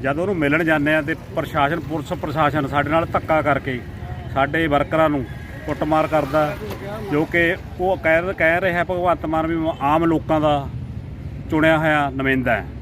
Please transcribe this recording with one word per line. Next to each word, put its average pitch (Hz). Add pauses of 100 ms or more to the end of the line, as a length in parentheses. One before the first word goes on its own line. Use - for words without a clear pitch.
ਜਦ 139
ਉਹਨੂੰ 190
ਮਿਲਣ 156
ਜਾਂਦੇ 156
ਹਾਂ 156
ਤੇ 160 (220)
ਪ੍ਰਸ਼ਾਸਨ, 156
ਪੁਲਿਸ 147 (100)
ਪ੍ਰਸ਼ਾਸਨ 151
ਸਾਡੇ 143
ਨਾਲ 165
ਧੱਕਾ 160
ਕਰਕੇ 135 (540)
ਸਾਡੇ 143
ਵਰਕਰਾਂ 151
ਨੂੰ 143 (420)
ਕੁੱਟਮਾਰ 156
ਕਰਦਾ, 151 (540)
ਜੋ 147
ਕਿ 170 (240)
ਉਹ 190
ਕਹਿ, 165
ਕਹਿ 165
ਰਿਹਾ 175
ਭਗਵੰਤ 175
ਮਾਨ 160
ਵੀ 165
ਮੈਂ 160
ਆਮ 156
ਲੋਕਾਂ 156
ਦਾ 143 (840)
ਚੁਣਿਆ 160
ਹੋਇਆ 151
ਨੁਮਾਇੰਦਾ 131
ਹੈ। 98 (160)